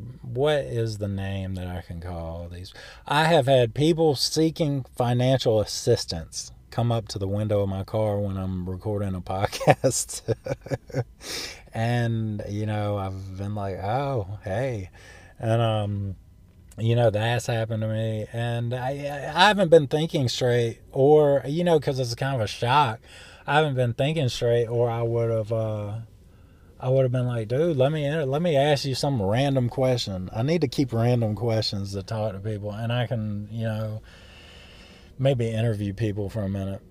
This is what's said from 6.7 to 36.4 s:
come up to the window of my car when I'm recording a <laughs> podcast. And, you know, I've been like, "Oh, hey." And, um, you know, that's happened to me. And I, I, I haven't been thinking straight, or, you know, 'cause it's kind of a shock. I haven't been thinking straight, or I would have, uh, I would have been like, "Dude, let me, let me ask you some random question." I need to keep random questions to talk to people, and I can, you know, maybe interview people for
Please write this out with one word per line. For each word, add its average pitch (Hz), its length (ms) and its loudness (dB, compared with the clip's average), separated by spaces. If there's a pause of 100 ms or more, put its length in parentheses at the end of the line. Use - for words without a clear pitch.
come 117 200 0
up 113 180 -2
to 101 100 0
the 98 80 2
window 104 340 2
of 98 80 0
my 95 140 -4
car 107 360 0
when 95 180 -2
I'm 92 300 -4
recording 98 460 -4
a 92 80 -6
<laughs> - 0 -
podcast. - 1120 0 (1400)
And, 113 760 -2
you 104 160 -4
know, 104 320 -2
I've 95 400 -8
been 101 160 -6
like, 98 240 -4
"Oh, 107 640 -4
hey." 107 460 -4 (480)
And, 117 240 0
um, 101 540 -2 (640)
you 117 160 2
know, 120 160 4
that's 113 340 -2
happened 113 380 -2
to 110 40 -2
me. 110 460 -4
And 117 400 -4
I, 127 160 -4
I, 143 460 -6
I 180 140 8
haven't 196 200 2
been 156 180 10
thinking 156 400 0
straight, 120 520 0 (120)
or, 143 540 6
you 156 180 -2
know, 165 160 6
'cause 131 200 -2
it's 120 160 -2
kind 139 200 -2
of 117 60 -2
a 101 60 0
shock. 143 520 0 (460)
I 143 120 2
haven't 147 180 2
been 123 180 0
thinking 143 360 0
straight, 120 360 2
or 120 240 0
I 117 140 -2
would 117 260 0
have, 110 220 -2
uh, 107 420 -4 (880)
I 127 60 -4
would 131 160 4
have 123 80 0
been 123 160 0
like, 113 220 -4
"Dude, 156 280 2
let 131 140 4
me, 147 180 -2
let 147 320 -2
me 175 140 2
ask 139 300 4
you 131 100 -2
some 143 260 0
random 123 480 2
question." 117 640 -2
I 110 100 -2
need 160 180 0
to 147 60 0
keep 131 260 -2
random 113 420 2
questions 107 580 -2
to 98 100 -6
talk 110 300 -4
to 98 60 -10
people, 104 320 -6
and 113 220 -4
I 123 120 0
can, 107 460 -4
you 113 140 -4
know, 110 360 -4 (1160)
maybe 131 320 2
interview 107 440 -2
people 104 360 -2
for 107 140 -4